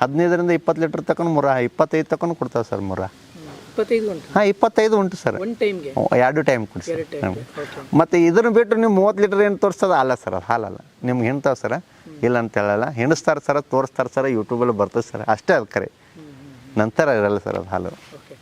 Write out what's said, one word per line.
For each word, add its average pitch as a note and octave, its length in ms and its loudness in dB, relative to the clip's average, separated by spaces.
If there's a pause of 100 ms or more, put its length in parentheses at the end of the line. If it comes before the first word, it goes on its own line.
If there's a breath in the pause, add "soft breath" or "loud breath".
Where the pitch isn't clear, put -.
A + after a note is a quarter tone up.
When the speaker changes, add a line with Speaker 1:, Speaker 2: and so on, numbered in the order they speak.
Speaker 1:
ಹದಿನೈದರಿಂದ E3+ 480 2
ಇಪ್ಪತ್ತು E3 320 0
ಲೀಟ್ರ್ D#3+ 200 -2
ತಕೊಂಡು E3+ 300 -2
ಮುರ್ರಾ, C#3 260 2
ಇಪ್ಪತ್ತೈದು D#3 460 0
ತಕೊಂಡು E3 300 -4
ಕೊಡ್ತಾವೆ A#2+ 360 -4
ಸರ್ G2+ 100 -4
ಮುರ್ರಾ. F#2+ 260 -4
Speaker 2:
ಹ್ಮ್. - 380 -18
ಇಪ್ಪತ್ತೈದು G#3 680 -4
ಉಂಟು? D#3 240 -6
Speaker 1:
ಹಾ, G3+ 80 4
ಇಪ್ಪತ್ತೈದು A3 560 0
ಉಂಟು F#3+ 180 -2
ಸರ್. - 240 -4
Speaker 2:
ಒನ್ A3 160 -6
ಟೈಮ್ಗೆ? F3 420 -4
Speaker 1:
ಓ, G#2+ 160 0
ಎರಡು C3 280 2
ಟೈಮ್ B2+ 240 0
ಕೊಡಿ - 200 -12
ಸರ್. E3 80 -6
Speaker 2:
ಎರಡು D#3 260 -10
ಟೈಮ್ಗೆ, A2+ 200 -4
Speaker 1:
ಹ್ಮ್. C3+ 220 -14
Speaker 2:
ಓಕೆ. C3+ 340 -6
Speaker 1:
ಮತ್ತೆ E3 300 6
ಇದನ್ನು A3 240 4
ಬಿಟ್ಟು A3 260 2
ನೀವು A3+ 160 2
ಮೂವತ್ತು G3 300 2
ಲೀಟರ್ G3+ 200 2
ಏನು G3+ 140 0
ತೋರಿಸ್ತದ G3 340 0
ಹಾಲ C3 240 2
ಸರ್, F#2+ 200 -6
ಅದು F#2 140 -6
ಹಾಲಲ್ಲ. G#2+ 280 -2 (280)
ನಿಮ್ಗೆ B2 220 0
ಹಿಂಡ್ತಾವೆ C3+ 360 0
ಸರ್, A2+ 100 -4
Speaker 2:
ಹ್ಮ್. D#3 500 -10
Speaker 1:
ಇಲ್ಲ B2 160 2
ಅಂತ A2+ 200 -2
ಹೇಳಲ್ಲ, G#2 300 0
ಹಿಂಡಿಸ್ತಾರೆ D3 580 0
ಸರ್, C#3+ 240 0
ತೋರಿಸ್ತಾರೆ C3 440 -2
ಸರ್, C3+ 120 0
YouTube-ಅಲ್ಲಿ A#2+ 480 0
ಬರ್ತದೆ G#2 380 -2
ಸರ್, G#2+ 160 -8
ಅಷ್ಟೇ A#2+ 260 0
ಅದು C#3 120 0
ಕರೆ. - 180 -4
Speaker 2:
ಹ್ಮ್, - 400 -18
ಹ್ಮ್, D3 100 -20
ಹ್ಮ್. C3 460 -8
Speaker 1:
ನಂತರ A2+ 280 2
ಇರಲ್ಲ G#2 300 2
ಸರ್ G2 180 -6
ಅದು F#2 120 -8
ಹಾಲು. F#2 200 -4
Speaker 2:
ಓಕೆ. - 340 -18 (180)